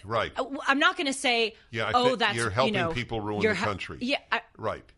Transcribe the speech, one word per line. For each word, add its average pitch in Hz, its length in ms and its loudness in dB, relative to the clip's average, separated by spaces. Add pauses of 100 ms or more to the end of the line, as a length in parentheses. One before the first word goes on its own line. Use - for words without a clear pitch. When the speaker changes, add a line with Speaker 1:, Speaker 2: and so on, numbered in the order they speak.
Speaker 1:
Right. 101 320 0
Speaker 2:
uh, - 80 -2
w-, 277 220 -6
I'm 277 140 4
not 359 180 4
gonna 285 160 -2
say, 233 420 0 (140)
Speaker 1:
Yeah, 220 160 -2
I 208 80 0
Speaker 2:
"Oh, 247 140 4
Speaker 1:
think 254 120 2
Speaker 2:
that's, 208 160 2
Speaker 1:
you're 117 100 0
Speaker 2:
you 110 60 0
Speaker 1:
helping 127 220 2
Speaker 2:
know, 175 180 0
Speaker 1:
people 117 300 -4
ruin 107 220 -2
Speaker 2:
you're 214 100 4
Speaker 1:
the 175 60 -4
Speaker 2:
ha-," 220 60 -2
Speaker 1:
country. - 360 -4
Speaker 2:
yeah, 247 160 0 (140)
I, 226 100 0 (160)
Speaker 1:
Right. 185 260 -4 (140)